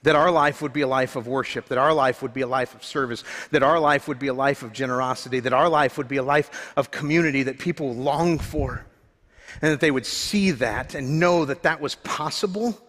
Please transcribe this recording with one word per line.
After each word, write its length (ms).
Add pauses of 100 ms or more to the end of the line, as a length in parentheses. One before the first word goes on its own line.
That 140
our 140
life 300
would 120
be 80
a 60
life 280
of 120
worship, 420
that 80
our 160
life 280
would 120
be 80
a 60
life 280
of 80
service, 400 (280)
that 120
our 160
life 300
would 100
be 80
a 60
life 280
of 120
generosity, 640
that 140
our 160
life 280
would 120
be 80
a 60
life 520
of 160
community 520
that 140
people 380
long 420
for, 480 (760)
and 100
that 80
they 120
would 140
see 460
that 420
and 280
know 240
that 180
that 160
was 160
possible 840 (120)